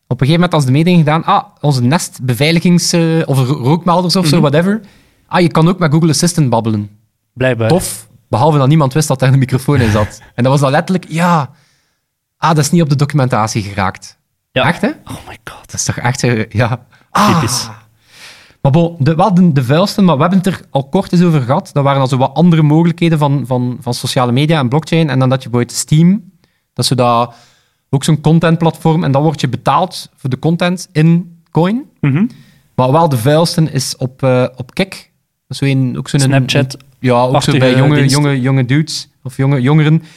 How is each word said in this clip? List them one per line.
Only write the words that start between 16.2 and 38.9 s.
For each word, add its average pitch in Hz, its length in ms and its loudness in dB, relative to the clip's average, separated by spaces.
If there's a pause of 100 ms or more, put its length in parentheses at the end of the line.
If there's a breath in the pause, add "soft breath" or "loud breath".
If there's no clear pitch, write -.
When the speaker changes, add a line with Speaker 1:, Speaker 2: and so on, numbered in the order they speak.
Speaker 1:
eh, 113 260 0
ja. 120 360 -4 (240 soft breath)
Ah. 202 300 0
Speaker 2:
Typisch. 113 280 -4 (920 loud breath)
Speaker 1:
Maar 139 100 2
bon, 170 280 2
de, 151 160 0
wel 185 180 0
de, 180 180 4
de 135 120 0
vuilste, 165 380 0
maar 170 140 4
we 131 60 0
hebben 180 180 2
het 175 80 -2
er - 220 -6
al 139 200 -4
kort 190 240 -2
eens 175 100 4
over 160 180 2
gehad. 131 320 -2
Dat 139 100 0
waren 139 180 2
al 131 60 0
zo 131 100 -2
wat 131 160 0
andere 165 280 2
mogelijkheden 165 560 2
van, 143 300 0
van, 123 340 -4
van 123 120 -6
sociale 123 380 -2
media 151 280 2
en 123 100 0
blockchain. 160 400 0
En 131 100 -2
dan 131 100 2
dat 131 140 -2
je 120 60 -14
bijvoorbeeld 120 300 -4
Steam, 165 300 2 (640)
dat 123 100 -4
is - 40 -2
zo 135 80 -2
dat, 120 380 0 (560 loud breath)
ook 139 140 -2
zo'n 156 180 0
contentplatform. 165 800 0
En 147 80 -2
dan 135 100 0
word 156 200 -2
je 131 80 -2
betaald 147 640 -4
voor - 140 -10
de 135 100 -6
content 175 520 -4
in 170 480 0 (120)
coin. 196 320 -2 (180)
Speaker 2:
Mhm. 147 240 0 (500 loud breath)
Speaker 1:
Maar 127 160 0
wel 165 180 2
de 135 80 -2
vuilste 151 440 0 (100)
is - 260 -8
op, - 260 -10
eh, 127 220 2 (100)
op - 180 -14
Kik. 190 180 -4 (560)
Dat - 0 -
is 135 100 -12
zo 139 80 -4
een, 131 320 -2
ook 139 120 -10
zo'n 147 100 0
Speaker 2:
Snapchat. 131 540 0
Speaker 1:
een, - 60 -18 (200)
ja, 123 140 0
ook 123 160 2
zo 135 60 -2
Speaker 2:
Achtige 139 220 0
Speaker 1:
bij 127 180 2
jonge, 147 200 2
Speaker 2:
dienst. 139 200 2
Speaker 1:
jonge, 143 260 0
jonge 131 240 0
dudes 147 440 -2 (140)